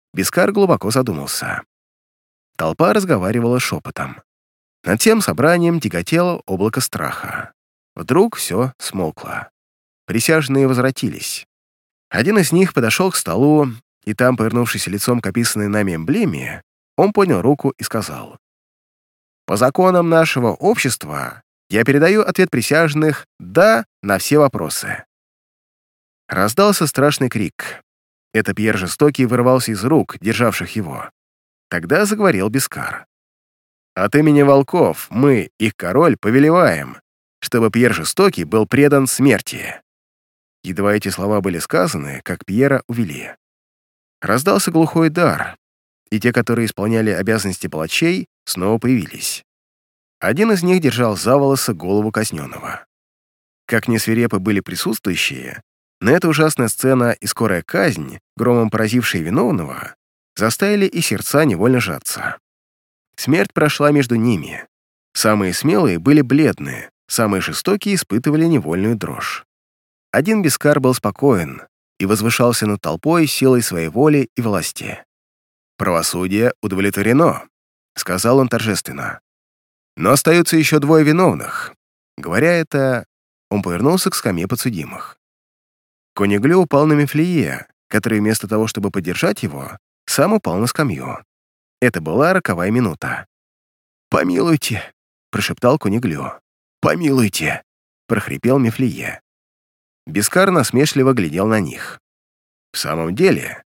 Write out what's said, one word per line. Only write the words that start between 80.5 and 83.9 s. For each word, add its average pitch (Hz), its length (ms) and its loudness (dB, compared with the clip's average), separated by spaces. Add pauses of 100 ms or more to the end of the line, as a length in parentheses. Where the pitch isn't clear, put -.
ещё 151 240 4
двое 151 240 6
виновных». 151 720 0 (440)
Говоря 123 360 0
это, 135 520 -2 (440)
он 101 120 -2
повернулся 127 480 0